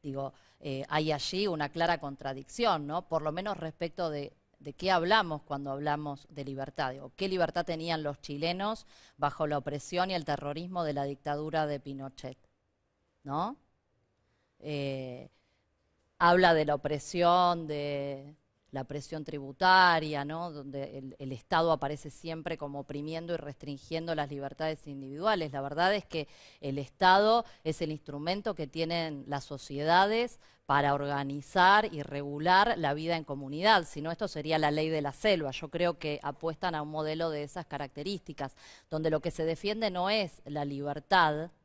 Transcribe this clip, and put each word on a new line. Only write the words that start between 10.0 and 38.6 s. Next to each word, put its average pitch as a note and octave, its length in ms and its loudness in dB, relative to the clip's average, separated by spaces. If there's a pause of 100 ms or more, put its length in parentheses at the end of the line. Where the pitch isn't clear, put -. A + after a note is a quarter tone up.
y F#3 40 -2
el E3+ 100 -2
terrorismo D#3+ 580 -4
de D3+ 120 -2
la C#3 100 -2
dictadura D3 640 -2
de D3 120 -4
Pinochet? C3+ 600 -12 (840)
¿No? E3+ 360 -4 (1000)
Eh, C3+ 680 -6 (920)
habla F3 360 8
de D#3 100 4
la D3 100 2
opresión, E3+ 920 2
de C#3+ 680 -6 (360)
la C3+ 140 -6
presión D3 400 -8
tributaria, D#3 1000 4
¿no? E3 280 -6
Donde C#3 440 -10
el, C3+ 220 -12
el C3 140 -8
Estado E3 400 2
aparece D3 360 -2
siempre D#3+ 480 -8
como C#3+ 240 -8
oprimiendo D#3 540 -6
y - 20 -2
restringiendo D3 800 -8
las D3 160 -2
libertades C#3+ 560 -6
individuales. D3 680 -2
La C#3 80 -4
verdad D3+ 340 2
es G3+ 120 -2
que D#3 220 -6 (340)
el C#3 160 -4
Estado G3+ 680 6 (200)
es D#3+ 180 -2
el D#3+ 80 -2
instrumento D#3+ 640 -6
que D#3 120 -6
tienen D#3+ 600 -4
las C#3+ 180 -4
sociedades F3 920 2 (280)
para C#3+ 280 4
organizar C#3+ 1000 4
y D3+ 100 -8
regular D3+ 760 2
la D3 160 0
vida D#3+ 220 -2
en D#3+ 80 -6
comunidad, D3+ 600 2
si - 140 -8
no D#3+ 120 -4
esto D#3+ 160 -4
sería D#3 280 -2
la D#3 140 4
ley D#3 180 0
de D#3+ 140 0
la C#3+ 100 -4
selva. E3 380 2
Yo D3 180 -10
creo E3+ 300 0
que D3 240 -6
apuestan D#3+ 520 -4
a D3+ 80 -2
un D3 80 -8
modelo D#3 380 -2
de D3+ 140 -4
esas D3 240 -10
características, D3 880 -8 (340)